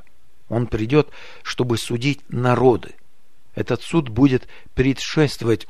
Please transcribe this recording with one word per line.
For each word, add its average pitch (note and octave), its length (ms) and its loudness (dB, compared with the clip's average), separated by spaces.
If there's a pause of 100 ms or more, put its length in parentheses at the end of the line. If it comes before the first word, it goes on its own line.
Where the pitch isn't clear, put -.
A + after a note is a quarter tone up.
(500)
Он A#2 160 0
придёт, A#2+ 440 2 (320)
чтобы A#2+ 360 0
судить B2+ 500 -2
народы. B2 680 4 (580)
Этот A2+ 260 -2
суд D3+ 300 -2
будет B2+ 380 4 (260)
предшествовать C3 960 2